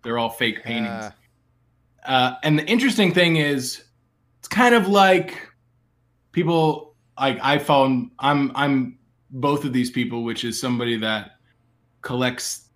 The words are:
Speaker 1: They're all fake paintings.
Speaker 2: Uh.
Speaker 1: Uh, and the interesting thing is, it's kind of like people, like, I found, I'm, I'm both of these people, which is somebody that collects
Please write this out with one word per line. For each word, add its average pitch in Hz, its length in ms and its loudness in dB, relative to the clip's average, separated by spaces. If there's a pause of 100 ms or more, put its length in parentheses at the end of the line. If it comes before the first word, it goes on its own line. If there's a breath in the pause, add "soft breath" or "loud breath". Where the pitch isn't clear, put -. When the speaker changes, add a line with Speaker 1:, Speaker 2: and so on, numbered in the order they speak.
Speaker 1:
They're 117 140 -4
all 117 120 -2
fake 113 340 -4
paintings. 117 420 -6
Speaker 2:
Uh. 101 60 -14 (920)
Speaker 1:
Uh, 127 380 2
and 151 140 2
the 151 80 -2
interesting 214 480 2
thing 170 240 4
is, 143 460 -4 (560)
it's - 80 -20
kind 240 260 4
of 214 140 4
like 190 600 4 (840)
people, 160 640 0 (220)
like, 135 240 -2
I 143 160 2
found, 135 600 2
I'm, 139 360 0
I'm 139 420 -2 (320)
both 143 360 -2
of 135 60 -4
these 123 200 -2
people, 117 320 -4
which 113 200 -6
is 117 160 -6
somebody 120 380 -2
that 107 340 -4 (680)
collects 123 760 -6